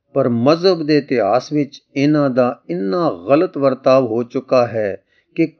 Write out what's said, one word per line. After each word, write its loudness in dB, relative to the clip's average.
ਪਰ 0
ਮਜ਼ਹਬ 2
ਦੇ 2
ਇਤਿਹਾਸ -2
ਵਿੱਚ -4
ਇਹਨਾਂ 2
ਦਾ -2
ਇੰਨਾ -4
ਗਲਤ 0
ਵਰਤਾਵ 2
ਹੋ -2
ਚੁੱਕਾ -2
ਹੈ -6
ਕਿ -2